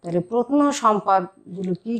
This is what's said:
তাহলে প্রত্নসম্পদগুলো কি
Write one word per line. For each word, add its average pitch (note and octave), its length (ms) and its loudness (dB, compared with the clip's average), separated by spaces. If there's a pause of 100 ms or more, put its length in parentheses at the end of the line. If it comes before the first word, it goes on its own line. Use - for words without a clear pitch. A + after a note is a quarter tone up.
তাহলে F3 200 -2 (100)
প্রত্নসম্পদগুলো G#3 1400 0 (120)
কি A#3 160 -4